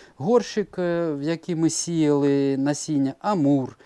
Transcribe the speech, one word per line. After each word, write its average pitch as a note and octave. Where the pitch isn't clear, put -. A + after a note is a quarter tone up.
горщик, G3+
е, E3+
в C#3+
який E3
ми D#3+
сіяли C#3+
насіння C#3
Амур. C#3+